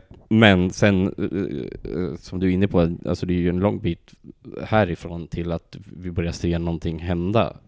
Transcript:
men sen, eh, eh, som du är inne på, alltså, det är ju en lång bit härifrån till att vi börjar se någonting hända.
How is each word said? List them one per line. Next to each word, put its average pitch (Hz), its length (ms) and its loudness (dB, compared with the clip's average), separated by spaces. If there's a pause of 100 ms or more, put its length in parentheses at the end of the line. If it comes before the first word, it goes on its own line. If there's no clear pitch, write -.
(300)
men 98 420 6
sen, 98 360 4
eh, 71 880 -6
eh, 82 220 -4
som - 240 -10
du 92 80 2
är 92 40 4
inne 95 160 4
på, 87 280 2 (100)
alltså, 90 200 -2
det 90 80 0
är 90 60 2
ju 87 100 2
en 90 100 0
lång 101 200 0
bit 87 340 -6 (500)
härifrån 87 640 -2
till 85 240 -6
att - 260 -8 (200)
vi 90 140 -10
börjar 85 200 -2
se 85 280 -2
någonting 85 400 -4
hända. 87 540 0 (140)